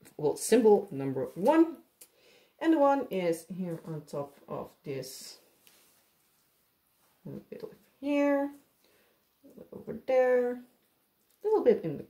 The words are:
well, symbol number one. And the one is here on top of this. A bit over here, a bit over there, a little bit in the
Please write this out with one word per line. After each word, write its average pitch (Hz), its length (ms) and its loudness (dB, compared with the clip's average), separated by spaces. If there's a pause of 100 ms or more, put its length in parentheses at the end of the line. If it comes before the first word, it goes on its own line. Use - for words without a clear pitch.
(180)
well, 151 180 0
symbol 214 540 4
number 135 440 -4
one. 302 440 4 (800)
And 320 140 2
the 311 60 4
one 277 320 4
is 175 440 -2
here 170 320 -8
on 156 160 -8
top 143 320 -10 (140)
of 127 220 -10 (120)
this. - 560 -12 (1900)
A 147 40 -14 (200)
bit - 120 -16
over - 140 -16 (240)
here, 285 500 0 (960)
a - 140 -20
bit - 140 -20
over - 340 -12
there, 254 460 2
a - 920 -20
little 427 180 2
bit 233 220 4
in 147 140 -6
the - 120 -14